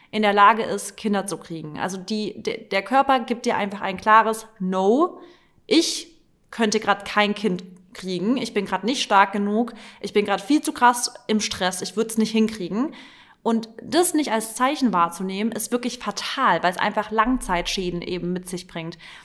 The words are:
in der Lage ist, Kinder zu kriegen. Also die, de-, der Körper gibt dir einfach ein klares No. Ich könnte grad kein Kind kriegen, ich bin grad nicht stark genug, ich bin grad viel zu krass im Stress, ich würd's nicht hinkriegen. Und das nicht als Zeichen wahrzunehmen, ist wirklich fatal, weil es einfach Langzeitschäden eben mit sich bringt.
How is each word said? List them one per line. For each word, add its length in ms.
in 120
der 100
Lage 320
ist, 320
Kinder 300
zu 100
kriegen. 420
Also 200
die, 440
de-, 260
der 140
Körper 380
gibt 260
dir 100
einfach 240
ein 160
klares 500
No. 600
Ich 500
könnte 300
grad 240
kein 320
Kind 260
kriegen, 440
ich 160
bin 120
grad 160
nicht 200
stark 300
genug, 400
ich 120
bin 140
grad 140
viel 200
zu 120
krass 420
im 120
Stress, 420
ich 140
würd's 220
nicht 140
hinkriegen. 600
Und 240
das 340
nicht 180
als 240
Zeichen 360
wahrzunehmen, 600
ist 180
wirklich 300
fatal, 640
weil 80
es 60
einfach 340
Langzeitschäden 920
eben 300
mit 160
sich 180
bringt. 320